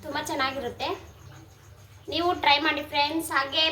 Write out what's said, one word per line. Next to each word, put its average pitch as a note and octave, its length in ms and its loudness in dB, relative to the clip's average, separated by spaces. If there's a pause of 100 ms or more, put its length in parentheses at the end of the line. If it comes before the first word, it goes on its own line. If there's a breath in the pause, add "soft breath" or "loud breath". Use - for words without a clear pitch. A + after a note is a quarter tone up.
ತುಂಬ D4 140 -6 (120)
ಚೆನ್ನಾಗಿರುತ್ತೆ. C4+ 600 -2 (1200)
ನೀವು E4+ 180 2 (140)
ಟ್ರೈ C#4+ 220 8
ಮಾಡಿ D4 260 0
ಫ್ರೆಂಡ್ಸ್. D4 440 0
ಹಾಗೆ C#4 360 2